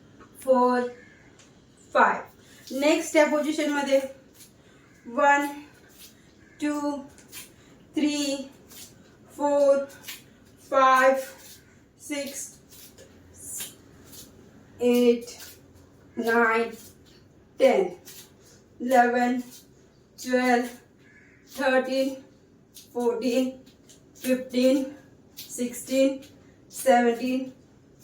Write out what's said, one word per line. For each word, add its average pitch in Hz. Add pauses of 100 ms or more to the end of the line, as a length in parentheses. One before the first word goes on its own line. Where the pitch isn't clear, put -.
(400)
फोर, 247 (1120)
फाईव्ह. -
नेक्स्ट 320
या 302
पोझिशनमध्ये 294 (1080)
वन, 285 (1120)
टू, 294 (1000)
थ्री, 294 (960)
फोर, 277 (840)
फाईव्ह, 269 (800)
सिक्स, 285 (2250)
एट, 240 (800)
नाईन, 233 (880)
टेन, 208 (920)
इलेवन, 247 (800)
ट्वेल्व, 254 (840)
थर्टीन, 262 (800)
फोर्टीन, 247 (720)
फिफ्टीन, 254 (560)
सिक्स्टीन, 269 (560)
सेव्हन्टीन, 247 (600)